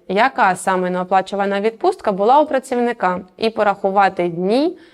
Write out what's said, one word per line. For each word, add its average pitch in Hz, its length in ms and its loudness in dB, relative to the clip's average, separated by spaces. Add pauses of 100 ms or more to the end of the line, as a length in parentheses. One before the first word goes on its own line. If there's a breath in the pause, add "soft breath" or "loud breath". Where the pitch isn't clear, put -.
яка 214 480 2
саме 185 340 -2
неоплачувана 196 720 -2
відпустка 226 520 -2
була 220 280 4
у 302 60 2
працівника, 240 760 -2 (160)
і 220 140 -2
порахувати 196 800 0
дні, 214 500 -2 (140 loud breath)